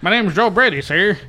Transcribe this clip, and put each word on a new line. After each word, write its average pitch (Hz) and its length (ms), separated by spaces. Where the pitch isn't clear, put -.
My 170 80
name's 214 240
Joe 220 160
Brady, 196 320
sir. 175 360